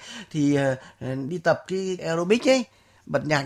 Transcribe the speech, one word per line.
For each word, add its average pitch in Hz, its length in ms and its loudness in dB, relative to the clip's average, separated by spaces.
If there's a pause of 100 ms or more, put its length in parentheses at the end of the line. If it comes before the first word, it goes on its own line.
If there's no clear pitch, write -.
(320)
thì, 143 240 2
à, 135 200 2 (240)
à, 131 160 -6 (140)
đi 180 80 -6
tập 165 300 0
cái 185 360 -4
aerobic 175 440 0
ấy, 262 180 4 (400)
bật 143 200 -2
nhạc 147 200 2